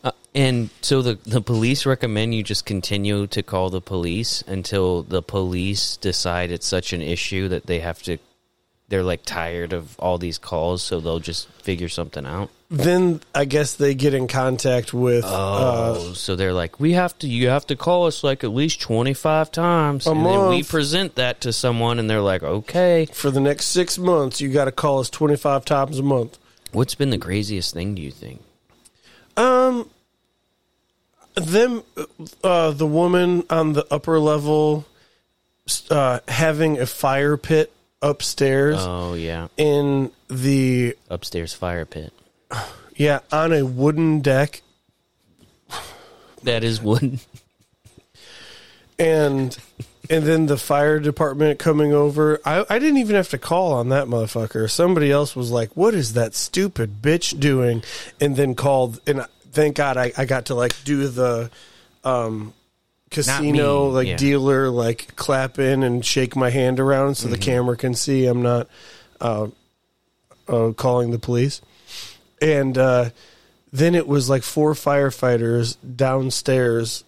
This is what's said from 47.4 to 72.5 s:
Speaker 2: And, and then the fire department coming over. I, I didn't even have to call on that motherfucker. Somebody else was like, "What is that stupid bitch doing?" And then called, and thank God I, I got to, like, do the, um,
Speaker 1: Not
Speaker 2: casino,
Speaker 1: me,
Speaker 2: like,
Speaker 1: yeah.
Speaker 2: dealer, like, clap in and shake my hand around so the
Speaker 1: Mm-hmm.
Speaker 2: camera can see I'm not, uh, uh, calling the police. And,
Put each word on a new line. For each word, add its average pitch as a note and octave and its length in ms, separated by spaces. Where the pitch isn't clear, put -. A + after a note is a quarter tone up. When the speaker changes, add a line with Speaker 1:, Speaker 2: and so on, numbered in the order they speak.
Speaker 2:
And, C#3+ 580
and D#3+ 140
then D#3+ 220
the C#3+ 120
fire D3 420
department D3 580
coming D3+ 340
over. D3 520
I, E3+ 240
I G#3+ 100
didn't C#4+ 200
even G#3+ 180
have F#3 140
to C#3 80
call F3 340
on A#2+ 160
that C3+ 200
motherfucker. A2 640
Somebody E3+ 400
else C#3+ 240
was B2 160
like, A2+ 260
"What G#3 180
is C3 200
that A2+ 200
stupid A2+ 640
bitch D#3 400
doing?" B2 420
And C#3+ 160
then C3+ 180
called, B2+ 520
and C3+ 180
thank D3+ 240
God C#3 200
I, B2 220
I C3 80
got B2 200
to, C#3 80
like, A#2+ 200
do C#3 240
the, A#2+ 420
um, A2+ 420
Speaker 1:
Not - 640
Speaker 2:
casino, C#3+ 800
Speaker 1:
me, C3+ 60
Speaker 2:
like, B2+ 140
Speaker 1:
yeah. A#2+ 80
Speaker 2:
dealer, C3+ 520
like, A#2 480
clap C3 420
in C3+ 240
and B2 220
shake C3 320
my C3 140
hand B2+ 280
around C3+ 380
so - 100
the A#2 100
Speaker 1:
Mm-hmm. F#2+ 60
Speaker 2:
camera B2 340
can B2+ 180
see C3 320
I'm B2 160
not, A#2+ 260
uh, G#2+ 280
uh, A2+ 300
calling B2 340
the A#2+ 80
police. B2 440
And, C#3 360